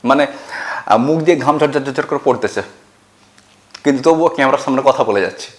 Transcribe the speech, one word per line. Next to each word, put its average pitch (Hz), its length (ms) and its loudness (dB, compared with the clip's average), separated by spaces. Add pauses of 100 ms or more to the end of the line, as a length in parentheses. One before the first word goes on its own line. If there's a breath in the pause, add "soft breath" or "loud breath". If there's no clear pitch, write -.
মানে, 147 220 4 (600 loud breath)
আহ, 107 120 4
মুখ 151 220 0
দিয়ে 160 160 4
ঘাম 143 220 0
ঝরঝর 143 220 2
ঝরঝর 135 260 -4
করে 143 180 -4
পড়তেছে, 117 380 0 (1200)
কিন্তু 139 260 2
তবুও 165 180 2
ক্যামেরার 139 300 0
সামনে 135 260 -2
কথা 135 200 2
বলে 101 160 2
যাচ্ছি। - 280 -6 (100)